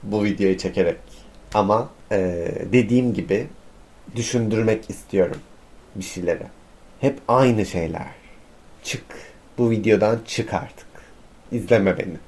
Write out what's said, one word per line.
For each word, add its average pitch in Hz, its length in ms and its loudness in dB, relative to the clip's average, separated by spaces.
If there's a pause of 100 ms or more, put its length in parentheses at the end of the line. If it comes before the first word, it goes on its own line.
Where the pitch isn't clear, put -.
Bu 104 200 0
videoyu 95 340 2
çekerek. 92 400 -2 (560)
Ama, 104 360 2 (220)
e, 90 360 -2 (240)
dediğim 120 420 4
gibi 104 340 -2 (680)
düşündürmek 113 720 0
istiyorum 92 480 0 (580)
bir 95 80 -8
şeyleri. 85 400 -6 (580)
Hep 139 260 0
aynı 120 380 4
şeyler. 82 420 -6 (760)
Çık. - 200 -8 (540)
Bu 120 120 2
videodan 107 560 4
çık - 280 -4
artık. - 340 -6 (640)
İzleme 101 460 2
beni. 87 200 -8 (100)